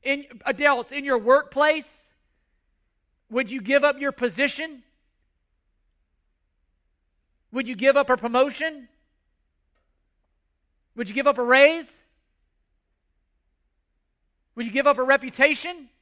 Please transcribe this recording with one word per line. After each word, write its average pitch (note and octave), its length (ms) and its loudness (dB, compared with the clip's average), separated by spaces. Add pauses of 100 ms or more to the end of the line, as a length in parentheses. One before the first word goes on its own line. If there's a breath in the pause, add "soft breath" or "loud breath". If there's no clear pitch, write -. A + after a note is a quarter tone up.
In, C#4 180 -4 (200)
adults, C4+ 480 0
in C#4+ 100 -8
your C4+ 140 0
workplace, C#4+ 880 0 (1200)
would A3 220 -4
you C4 100 -10
give C#4 220 2
up C#4+ 160 0
your C#4 140 -6
position? C4+ 720 -6 (2750)
Would A#3+ 160 -6
you B3+ 80 -10
give C4+ 220 2
up C#4 120 0
a B3+ 60 4
promotion? C4 720 -2 (2000)
Would G#3+ 140 -8
you G#3 40 -14
give C4 140 0
up C#4 100 2
a B3 60 -4
raise? C#4 500 4 (2500)
Would A#3 100 -8
you A3+ 60 -8
give C#4 160 2
up C#4+ 100 4
a B3+ 60 -2
reputation? C#4 840 0 (120)